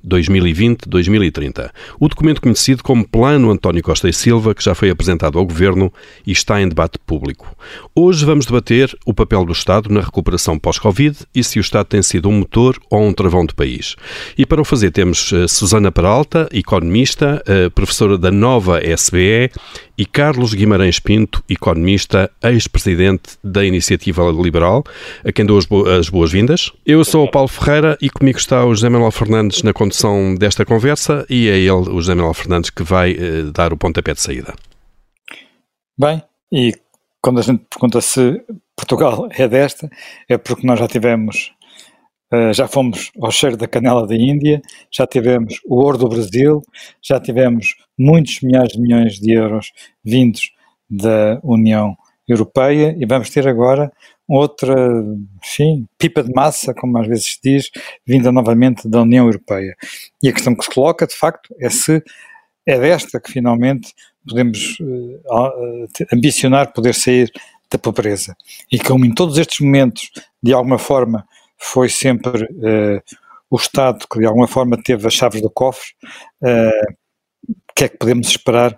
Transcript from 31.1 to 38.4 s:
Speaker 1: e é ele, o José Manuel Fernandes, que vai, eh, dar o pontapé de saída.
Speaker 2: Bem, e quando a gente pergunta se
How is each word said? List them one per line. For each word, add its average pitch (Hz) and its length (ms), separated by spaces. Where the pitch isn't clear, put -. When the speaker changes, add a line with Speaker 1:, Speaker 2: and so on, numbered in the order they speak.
Speaker 1:
e 123 180
é 98 100
ele, 95 120
o 92 240
José 90 200
Manuel 85 200
Fernandes, 87 360
que - 140
vai, 90 280
eh, 82 320
dar 82 180
o 80 60
pontapé 80 360
de - 60
saída. - 340
Speaker 2:
Bem, 151 240
e 123 220
quando 123 180
a - 20
gente 117 280
pergunta 120 320
se 131 400